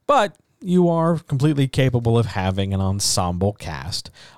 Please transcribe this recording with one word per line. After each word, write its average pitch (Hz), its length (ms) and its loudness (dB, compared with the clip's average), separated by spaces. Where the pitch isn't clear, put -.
But 269 280 2
you 180 280 2
are 165 300 0
completely 139 480 0
capable 120 500 0
of 110 100 2
having 98 460 -2
an 95 80 0
ensemble 95 720 0
cast - 560 -10